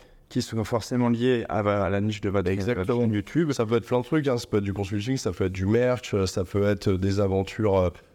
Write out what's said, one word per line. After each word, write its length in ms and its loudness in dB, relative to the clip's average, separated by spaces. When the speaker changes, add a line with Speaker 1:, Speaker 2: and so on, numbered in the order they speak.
Speaker 1:
qui 120 -2
sont 220 -4
forcément 460 0
liés 400 2
à, 100 -2
à 320 2
la 100 0
niche 200 -2
de 80 -2
votre, 200 0
Speaker 2:
Exactement. 380 -2
Speaker 1:
votre 140 0
chaîne 140 2
YouTube. 380 0
Speaker 2:
Ça 140 0
peut 100 0
être 100 0
plein 120 2
de 60 -2
trucs, 240 0
hein. 100 2
Ça 100 -8
peut 100 2
être 60 0
du 80 -2
consulting, 440 -2
ça 160 -4
peut 140 -2
être 60 -2
du 140 -2
merch, 480 2
euh, 120 2
ça 180 -2
peut 240 0
être, 200 0
euh, 100 2
des 200 0
aventures, 580 0
euh, 140 2